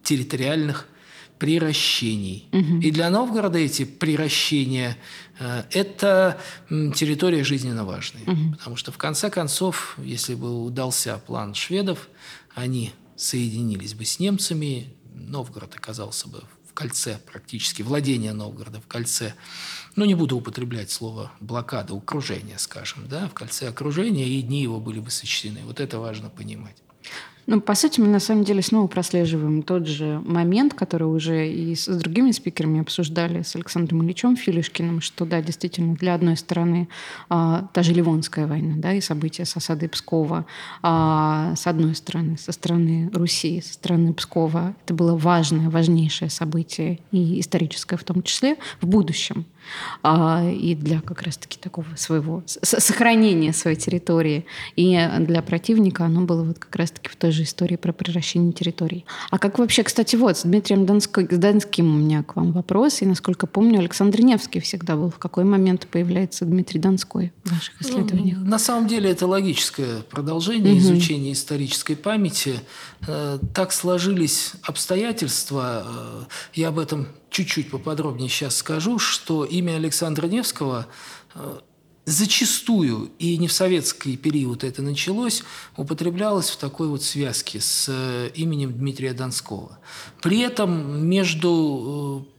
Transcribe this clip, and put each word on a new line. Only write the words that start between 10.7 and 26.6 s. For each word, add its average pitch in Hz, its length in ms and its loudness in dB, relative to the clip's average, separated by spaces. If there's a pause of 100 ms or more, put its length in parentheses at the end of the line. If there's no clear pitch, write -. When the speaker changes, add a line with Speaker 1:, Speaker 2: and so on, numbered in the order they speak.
Speaker 1:
план 107 300 -8
шведов, 190 540 -4 (440)
они 123 380 -4 (240)
соединились 110 800 -4
бы 110 100 -12
с - 140 -4
немцами, 151 720 -4 (220)
Новгород 120 600 -12
оказался 107 520 -10
бы - 160 -18 (260)
в - 60 -20
кольце 120 440 -6 (120)
практически, - 500 -8
владение 123 520 -2
Новгорода 107 460 -12
в - 60 -20
кольце, 117 480 -6 (640)
ну, 208 100 2
не 196 80 4
буду 139 240 0
употреблять 117 540 -8
слово 110 480 -10
блокада, 117 560 -8
окружение, 101 640 -8
скажем, - 500 -10
да, 165 180 -8
в - 60 -12
кольце - 340 -10
окружения, 147 600 -2
и 131 160 -2
дни 139 180 -2
его 113 180 -4
были 110 200 -8
бы 113 100 -12
сочтены. - 560 -6
Вот 117 140 -12
это 117 180 -6
важно 107 320 -10
понимать. 107 480 -14 (680)